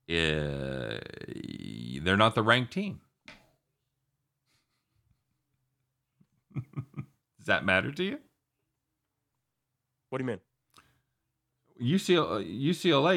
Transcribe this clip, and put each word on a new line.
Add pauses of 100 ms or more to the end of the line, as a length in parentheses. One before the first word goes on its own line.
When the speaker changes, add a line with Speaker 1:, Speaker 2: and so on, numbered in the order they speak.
Speaker 1:
uh, (1000)
they're
not
the
ranked
team. (3500)
<laughs>
Does
that
matter
to
you? (1900)
Speaker 2:
What
do
you
mean? (1400)
Speaker 1:
U
C
L
A,
uh,
U
C
L
A